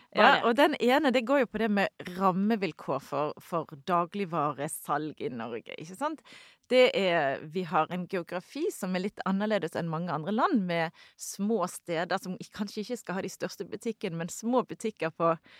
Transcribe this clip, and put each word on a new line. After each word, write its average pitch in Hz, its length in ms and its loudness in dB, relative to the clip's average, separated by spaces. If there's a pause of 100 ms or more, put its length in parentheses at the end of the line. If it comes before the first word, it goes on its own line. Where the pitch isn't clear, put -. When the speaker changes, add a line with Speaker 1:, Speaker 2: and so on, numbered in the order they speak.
Speaker 1:
Hva - 100 -20
er 208 80 8
Speaker 2:
Ja, 247 60 10
Speaker 1:
det? 240 180 6
Speaker 2:
og 233 80 4
den 294 220 6
ene, 262 360 4
det 247 140 2
går 277 160 4
jo 202 80 0
på 214 100 -4
det 226 80 2
med 196 460 0
rammevilkår 190 880 0
for, 147 340 -2
for 165 300 -6 (640)
dagligvaresalg 147 880 -2
i - 80 -2
Norge, 117 480 -8
ikke 180 200 -14
sant? 294 260 -4 (440)
Det 254 240 6
er, 170 500 2
vi 160 240 -6
har 160 240 2
en 180 160 -4
geografi 185 640 -6
som 185 240 -6
er 185 80 0
litt 208 220 -6
annerledes 196 520 0
enn 165 140 -2
mange 165 240 -4
andre 160 220 -2
land, 277 300 2
med 170 280 0 (220)
små 202 520 -2
steder 175 540 -4
som 180 160 -8
i-, - 160 -12
kanskje 208 300 -6
ikke 240 180 -6
skal 180 160 -6
ha 190 80 -4
de 190 80 -8
største - 320 -8
butikkene, 190 560 -6
men 175 80 -6
små 240 400 -2
butikker - 400 -6
på 165 220 2 (280)